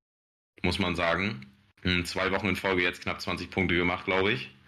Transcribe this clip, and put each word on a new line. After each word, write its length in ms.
muss 160
man 180
sagen. 560
Hm, 240
zwei 260
Wochen 160
in 80
Folge 260
jetzt 200
knapp 180
zwanzig 300
Punkte 260
gemacht, 300
glaub 200
ich. 300